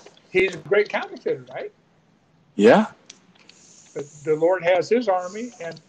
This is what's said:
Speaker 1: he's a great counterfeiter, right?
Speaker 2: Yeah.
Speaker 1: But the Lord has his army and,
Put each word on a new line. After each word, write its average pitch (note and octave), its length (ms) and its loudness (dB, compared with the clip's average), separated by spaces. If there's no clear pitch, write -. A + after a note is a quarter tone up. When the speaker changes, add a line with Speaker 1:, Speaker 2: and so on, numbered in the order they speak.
Speaker 1:
he's F#3 240 0
a E3 60 -12
great G3+ 300 0
counterfeiter, A3 600 -8
right? C#4+ 220 -12
Speaker 2:
Yeah. C#3+ 300 6
Speaker 1:
But C#3+ 120 -10
the D3+ 120 -2
Lord E3+ 280 0
has F3 260 2
his A#3 180 0
army F#3+ 520 -4
and, E3 280 -12